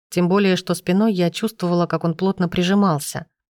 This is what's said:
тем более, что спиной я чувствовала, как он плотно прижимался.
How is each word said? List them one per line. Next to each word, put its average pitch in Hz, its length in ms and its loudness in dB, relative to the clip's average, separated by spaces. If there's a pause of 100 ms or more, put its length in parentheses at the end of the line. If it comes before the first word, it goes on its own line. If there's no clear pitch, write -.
(100)
тем 175 180 0
более, 190 280 2
что 180 180 -4
спиной 196 380 0
я 180 180 0
чувствовала, 175 560 -2
как 160 180 -4
он 170 100 0
плотно 185 340 -2
прижимался. 180 800 0 (240)